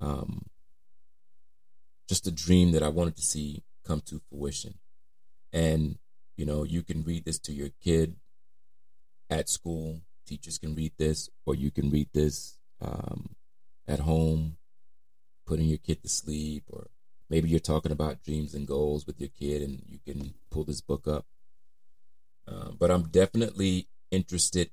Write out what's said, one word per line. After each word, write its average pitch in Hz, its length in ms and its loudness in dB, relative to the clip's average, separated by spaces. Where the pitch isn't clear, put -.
um, - 480 -4
just - 180 0
a 92 60 0
dream 87 400 8
that 80 100 6
I 76 80 4
wanted 82 280 2
to - 40 -12
see 73 420 -2
come 78 180 0
to 76 260 -10
fruition. 71 520 -6
And, 78 460 4
you 80 100 -4
know, 73 180 0
you 80 200 0
can 78 200 -2
read 82 220 -2
this 82 140 -4
to - 140 -8
your 71 160 -4
kid 80 500 2
at 78 200 0
school. 80 520 -4
Teachers 78 320 -8
can 78 160 -4
read 78 240 0
this, 78 320 2
or 73 80 2
you 69 160 0
can 71 220 2
read 73 200 4
this, - 460 2
um, - 540 -6
at 73 120 2
home, 80 580 4
putting 80 220 2
your 78 100 4
kid - 240 -2
to - 80 -6
sleep, 76 600 -4
or - 200 -12
maybe 80 200 4
you're 80 100 6
talking 78 320 2
about 76 320 0
dreams 76 320 -4
and 71 120 -4
goals 73 380 0
with 73 140 -8
your 71 100 -6
kid 73 320 -2
and 69 260 -6
you - 120 -14
can 71 340 -8
pull 78 140 -2
this 71 180 -4
book - 260 -4
up. 76 200 0
Uh, - 240 -8
but - 180 6
I'm 87 200 6
definitely 95 800 6
interested 90 600 2